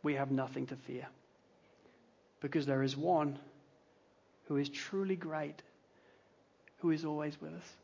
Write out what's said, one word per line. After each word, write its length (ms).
we 120
have 140
nothing 380
to 80
fear. 320
Because 240
there 180
is 140
one 420
who 100
is 100
truly 480
great, 480
who 120
is 140
always 340
with 140
us. 200